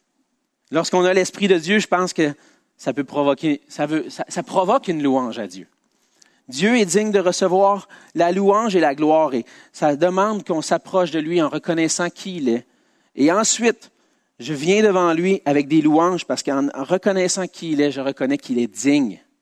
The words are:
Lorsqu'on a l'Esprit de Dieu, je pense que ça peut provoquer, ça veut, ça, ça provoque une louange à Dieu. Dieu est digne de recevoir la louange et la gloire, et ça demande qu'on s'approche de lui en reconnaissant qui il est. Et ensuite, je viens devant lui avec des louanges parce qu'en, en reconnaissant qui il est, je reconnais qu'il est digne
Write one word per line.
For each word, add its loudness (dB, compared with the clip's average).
Lorsqu'on 0
a 4
l'Esprit 0
de 4
Dieu, 0
je 0
pense 0
que 0
ça -6
peut -4
provoquer, -2
ça -6
veut, -4
ça, -10
ça -6
provoque 0
une -4
louange 0
à -8
Dieu. -18
Dieu 0
est 2
digne 0
de 2
recevoir 2
la 2
louange 2
et 4
la 4
gloire, 2
et -4
ça 0
demande 0
qu'on -4
s'approche -2
de -4
lui 0
en 0
reconnaissant -2
qui -12
il -2
est. -2
Et 2
ensuite, 0
je -8
viens 2
devant 2
lui 0
avec 2
des 4
louanges 2
parce -6
qu'en, -2
en -8
reconnaissant -2
qui -10
il 0
est, 2
je -8
reconnais -4
qu'il -4
est 0
digne -2